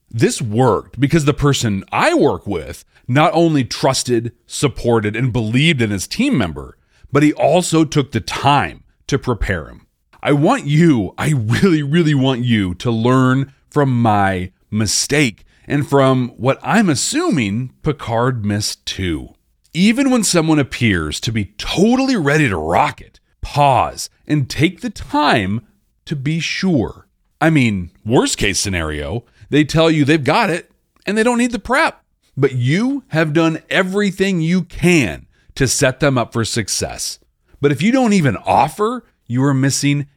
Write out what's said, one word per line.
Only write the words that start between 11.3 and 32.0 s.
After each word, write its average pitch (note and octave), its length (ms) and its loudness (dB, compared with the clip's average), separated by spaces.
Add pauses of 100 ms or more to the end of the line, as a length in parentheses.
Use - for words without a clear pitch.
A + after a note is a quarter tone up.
really, C#3 520 2
really D3+ 320 2
want C3 260 0
you A2 340 0
to - 160 -4
learn B2+ 640 2 (180)
from C3 320 0
my G2 500 0 (180)
mistake A2 720 -2 (220)
and C#3 220 -2
from C3 480 2
what B2+ 260 -2
I'm F#3 280 2
assuming C3 840 -2 (100)
Picard A#2+ 600 -2
missed G#2 400 -4
too. D#2+ 500 -6 (380)
Even A3+ 380 2
when A#3+ 140 2
someone D#3+ 340 2
appears F2+ 640 0
to - 120 -6
be A2 240 -6
totally B3+ 600 0
ready D3 320 2
to F#2+ 80 -2
rock E2+ 440 0
it, - 200 -20 (200)
pause A#2+ 680 0 (160)
and D3 240 -2
take F3+ 300 -2
the A#3+ 100 -8
time C3+ 760 -2 (380)
to D#3 120 -8
be D3+ 240 -4
sure. D3+ 640 -2 (340)
I D#3 80 2
mean, A2+ 420 0 (140)
worst F3 320 0
case G2+ 220 -2
scenario, D#2+ 640 -4 (240)
they D3 160 2
tell D#3+ 260 2
you D#3 140 2
they've D3+ 180 2
got F#3 280 0
it E3+ 200 -8 (360)
and G3+ 100 -2
they A3 60 2
don't A#3+ 160 2
need A#3+ 140 0
the - 60 -6
prep. C#4 440 -2 (340)